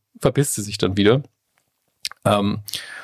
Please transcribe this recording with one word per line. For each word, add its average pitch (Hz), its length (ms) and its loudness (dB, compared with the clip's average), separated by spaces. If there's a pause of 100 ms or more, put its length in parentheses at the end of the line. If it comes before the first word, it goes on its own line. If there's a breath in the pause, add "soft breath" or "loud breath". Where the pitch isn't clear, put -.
(200)
verpisst 139 340 0
sie 110 80 -6
sich 101 160 -8
dann 95 180 0
wieder. 110 260 4 (1000)
Ähm, 104 360 2 (440 loud breath)